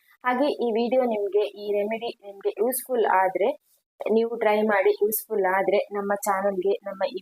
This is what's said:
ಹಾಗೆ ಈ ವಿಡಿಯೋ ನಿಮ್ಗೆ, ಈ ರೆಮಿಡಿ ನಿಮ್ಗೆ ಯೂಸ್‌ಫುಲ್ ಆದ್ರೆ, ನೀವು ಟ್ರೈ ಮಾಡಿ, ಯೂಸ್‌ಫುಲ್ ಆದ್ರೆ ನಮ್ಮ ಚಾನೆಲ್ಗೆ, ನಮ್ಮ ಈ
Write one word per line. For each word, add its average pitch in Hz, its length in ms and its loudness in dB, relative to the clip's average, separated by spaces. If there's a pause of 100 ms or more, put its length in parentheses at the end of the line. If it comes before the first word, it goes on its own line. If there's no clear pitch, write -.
(260)
ಹಾಗೆ 254 200 2
ಈ 240 260 -2
ವಿಡಿಯೋ 233 300 2
ನಿಮ್ಗೆ, 208 460 0
ಈ 208 240 -8
ರೆಮಿಡಿ 208 540 -4
ನಿಮ್ಗೆ 196 240 -6
ಯೂಸ್‌ಫುಲ್ 247 560 -2
ಆದ್ರೆ, 185 460 2 (600)
ನೀವು 226 240 2
ಟ್ರೈ 214 260 2
ಮಾಡಿ, 208 280 4
ಯೂಸ್‌ಫುಲ್ 208 560 0
ಆದ್ರೆ 185 320 2
ನಮ್ಮ 202 380 -2
ಚಾನೆಲ್ಗೆ, 196 560 -2
ನಮ್ಮ 196 320 -4
ಈ 185 180 -4